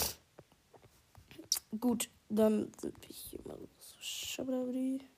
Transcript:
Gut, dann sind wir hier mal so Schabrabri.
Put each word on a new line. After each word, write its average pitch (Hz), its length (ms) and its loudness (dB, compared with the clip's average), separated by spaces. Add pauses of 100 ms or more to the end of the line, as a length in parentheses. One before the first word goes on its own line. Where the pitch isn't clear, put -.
(1800)
Gut, 240 280 4 (200)
dann 214 420 6 (100)
sind - 220 -6
wir - 100 -16
hier - 320 -12
mal - 140 -10
so - 400 -18
Schabrabri. 262 1040 0 (180)